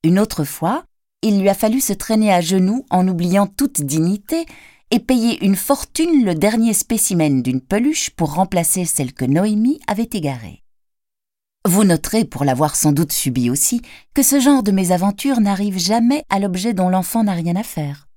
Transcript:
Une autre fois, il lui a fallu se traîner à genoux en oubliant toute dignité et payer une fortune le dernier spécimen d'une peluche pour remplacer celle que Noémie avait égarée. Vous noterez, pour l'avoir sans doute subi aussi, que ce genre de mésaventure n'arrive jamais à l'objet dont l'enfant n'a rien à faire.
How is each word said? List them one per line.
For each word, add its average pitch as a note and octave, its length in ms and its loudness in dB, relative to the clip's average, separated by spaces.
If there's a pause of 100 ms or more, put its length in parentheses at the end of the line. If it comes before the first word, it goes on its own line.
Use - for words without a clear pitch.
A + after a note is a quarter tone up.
Une E3+ 140 4
autre G#3+ 260 0
fois, G3+ 400 -4 (380)
il G#3 180 2
lui G3 80 2
a G3 60 4
fallu A3 260 0
se G#3 140 -2
traîner G#3+ 400 0
à F3 80 4
genoux F#3+ 480 0
en F#3 180 2
oubliant F3+ 380 0
toute C4+ 360 -4
dignité F3+ 680 -2 (420)
et B3 100 2
payer A#3 460 0
une G3 100 4
fortune C#4+ 720 0
le F3+ 80 0
dernier A3 400 2
spécimen D#3 720 0
d'une B2+ 180 -2
peluche B3 480 -2
pour D3 240 -4
remplacer F3+ 500 -2
celle C3+ 300 -4
que C3 120 -4
Noémie G#3+ 600 0
avait G#3+ 260 -4
égarée. C#3 520 -8 (1040)
Vous F#3+ 160 2
noterez, F#3+ 420 2
pour C#3+ 200 -6
l'avoir C#3+ 300 0
sans D3 180 2
doute D3 180 0
subi B2 400 -2
aussi, A#3 320 -2 (320)
que C#4 80 2
ce C#4+ 160 2
genre C4 240 4
de G3+ 80 2
mésaventure G3 680 0
n'arrive G3+ 380 0
jamais A#3 520 2
à G3 100 0
l'objet G3 340 -2
dont F#3 160 0
l'enfant F#3 340 0
n'a G3 100 0
rien E3+ 220 -2
à G#3+ 80 -4
faire. C#3+ 540 -8